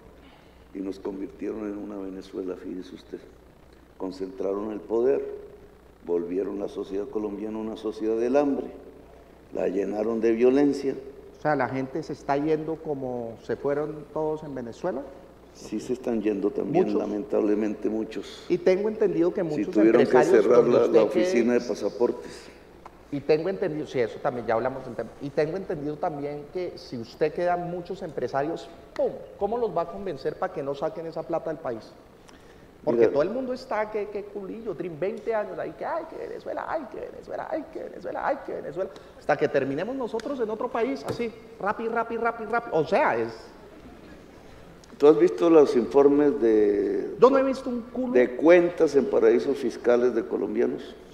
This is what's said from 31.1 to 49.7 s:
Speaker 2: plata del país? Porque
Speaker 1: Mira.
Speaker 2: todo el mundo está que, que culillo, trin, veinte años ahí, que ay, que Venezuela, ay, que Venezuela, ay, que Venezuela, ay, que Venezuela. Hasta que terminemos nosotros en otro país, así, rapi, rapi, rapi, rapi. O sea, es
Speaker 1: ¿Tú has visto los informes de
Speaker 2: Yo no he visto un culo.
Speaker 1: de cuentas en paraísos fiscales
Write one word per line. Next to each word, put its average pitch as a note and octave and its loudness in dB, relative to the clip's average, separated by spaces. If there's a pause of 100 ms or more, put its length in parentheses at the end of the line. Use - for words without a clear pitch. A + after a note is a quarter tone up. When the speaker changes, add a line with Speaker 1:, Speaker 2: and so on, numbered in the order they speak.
Speaker 2:
plata E3 -4
del D3+ -8
país? A#2 -8 (920)
Porque A#2 4
Speaker 1:
Mira. A2 8
Speaker 2:
todo C#3+ 2
el F#3+ -2
mundo B3 -4
está G#3+ -4
que, G#3 -6
que G3 -8
culillo, G3+ -10
trin, E3+ -8
veinte A3 -4
años G3+ -4
ahí, D3 -8
que - -10
ay, D#4+ -4
que - -14
Venezuela, - -8
ay, D#4 -4
que - -10
Venezuela, - -10
ay, D#4+ -4
que - -10
Venezuela, - -6
ay, C#4 0
que - -8
Venezuela. E3 -6 (280)
Hasta - 0
que C#3+ 2
terminemos D3+ 0
nosotros C4 -4
en G#3+ -2
otro A#3+ -4
país, B3+ -2
así, A3+ -4 (260)
rapi, G#3+ -2
rapi, A3+ -2
rapi, A3+ -2
rapi. A3 -2
O D#3 2
sea, F3+ 2
es A#2 -2 (1700)
Speaker 1:
¿Tú C#3+ 8
has D#3 10
visto E3+ 4
los D3+ 10
informes C#3 6
de G#2 4
Speaker 2:
Yo B3 10
no C4+ 4
he C4 4
visto C4+ -2
un A#3+ -4
culo. B3 -4
Speaker 1:
de B2 4
cuentas E3+ 6
en C3 4
paraísos B2 4
fiscales A#2+ 2